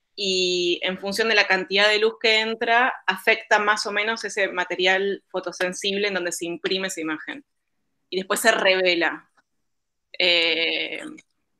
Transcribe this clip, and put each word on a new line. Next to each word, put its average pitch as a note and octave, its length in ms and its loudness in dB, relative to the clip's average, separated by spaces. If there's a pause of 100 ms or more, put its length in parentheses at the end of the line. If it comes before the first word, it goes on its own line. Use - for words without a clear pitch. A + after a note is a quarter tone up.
(140)
y F3+ 680 0
en F#3 160 -2
función G3+ 300 -2
de A3+ 60 2
la G3+ 120 4
cantidad F#3+ 420 2
de G#3+ 100 2
luz A3 220 2
que A3 200 4
entra, A3+ 520 2 (140)
afecta A3 520 2
más G#3 280 0
o G#3 60 -6
menos G#3+ 320 -2
ese G3 240 -2
material F#3 800 0
fotosensible F#3 800 -4
en G3 60 -4
donde F3 180 -4
se E3+ 140 -8
imprime F#3 420 -4
esa F3 120 -10
imagen. D#3 440 -8 (640)
Y F#3 60 -6
después F#3+ 240 -2
se A#3 100 4
revela. F#3 800 2 (880)
Eh, E3 840 0 (580)